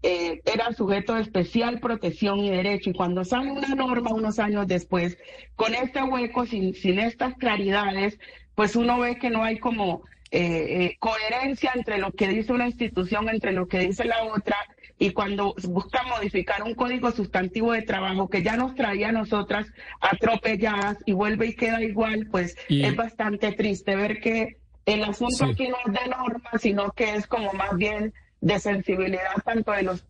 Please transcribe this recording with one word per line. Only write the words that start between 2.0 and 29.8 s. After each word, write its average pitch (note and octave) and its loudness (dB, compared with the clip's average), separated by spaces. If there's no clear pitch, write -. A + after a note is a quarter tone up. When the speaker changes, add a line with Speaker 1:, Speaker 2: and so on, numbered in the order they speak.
Speaker 1:
y G3+ 2
derecho, F#3+ 0
y F3+ 0
cuando F3+ 0
sale B3 0
una C#4 -2
norma A#3+ 0
unos A3 0
años G#3 2
después, F3+ 0
con A3 2
este B3+ -2
hueco, B3 0
sin, F#3+ 0
sin F#3 2
estas A#3 -2
claridades, G3+ 0
pues G#3+ 2
uno A#3+ 4
ve A#3+ 0
que B3 -2
no A3 2
hay A3 0
como, G#3 0
eh, E3+ 2
eh, F3 -2
coherencia A#3 0
entre A3+ -2
lo F#3+ -2
que G3+ 2
dice A3 0
una B3 2
institución, G#3+ -2
entre A3 0
lo F3+ 0
que F#3 0
dice G3 0
la A3+ 2
otra, G#3 0
y G3+ 4
cuando G3+ 0
busca F#3 0
modificar G#3 -2
un A3+ -4
código B3 0
sustantivo G3+ 0
de A3+ 0
trabajo F#3+ -2
que G3 2
ya G#3+ 2
nos B3+ 0
traía G#3 0
a - 2
nosotras G#3+ 0
atropelladas G#3 2
y G#3 2
vuelve G#3 2
y A3 -4
queda A3+ 0
igual, A3 0
pues F3+ -2
Speaker 2:
Y C#3+ 4
Speaker 1:
es C3+ 2
bastante G#3+ -2
triste G3+ 0
ver G#3 0
que A3+ 0
el G#3+ 2
asunto A#3+ 0
Speaker 2:
Sí. C3+ 2
Speaker 1:
aquí B3+ 0
no B3 -2
es G#3+ 0
de B3+ -2
norma, B3 -4
sino G3+ 2
que G#3+ -2
es G#3 -4
como G#3+ -2
más F#3+ -2
bien G#3+ -2
de E3+ 2
sensibilidad F#3+ -2
tanto A3+ 0
de G3+ 0